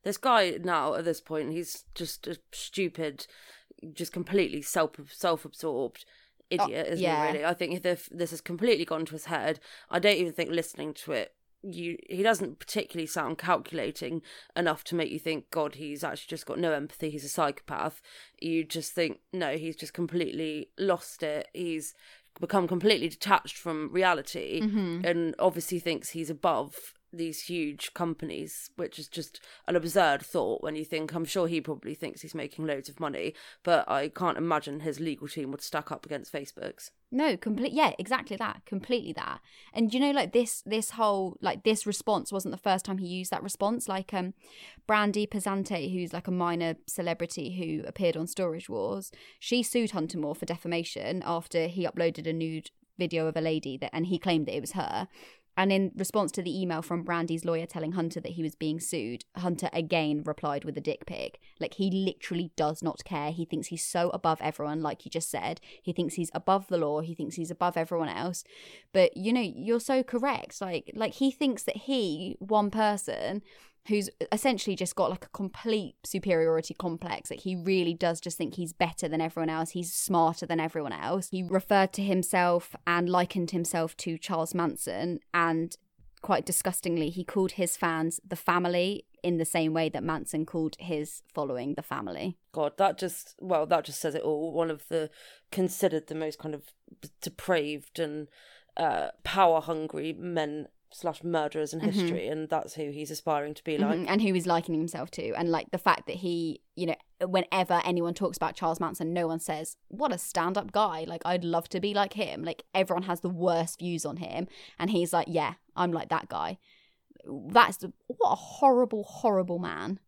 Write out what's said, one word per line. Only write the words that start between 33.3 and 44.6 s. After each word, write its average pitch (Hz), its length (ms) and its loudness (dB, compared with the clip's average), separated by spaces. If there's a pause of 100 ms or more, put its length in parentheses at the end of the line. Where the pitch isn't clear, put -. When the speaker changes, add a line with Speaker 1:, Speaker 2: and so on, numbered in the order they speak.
Speaker 1:
but 165 280 6
I 139 160 2
can't 175 300 0
imagine 151 420 0
his 151 220 -6
legal 147 260 -6
team 139 240 -6
would 147 80 -8
stack - 320 -6
up - 140 -10
against - 260 -10
Facebook's. - 600 -10 (200)
Speaker 2:
No, 262 240 2
complete, 220 380 -2
yeah, 277 260 4
exactly 208 380 -4
that, 208 280 -6
completely 208 460 -2
that. - 300 -8 (320)
And 226 200 2
you 254 60 4
know, 285 120 6
like, 262 200 2
this, 233 340 2
this 220 260 -2
whole, 202 500 2
like, - 240 0
this 214 200 4
response 208 460 0
wasn't 196 220 -2
the 190 40 -6
first 185 280 2
time 190 140 -2
he 180 80 -4
used 180 240 -4
that - 120 -2
response. 214 460 0
Like, - 240 -2
um, 185 200 0 (540)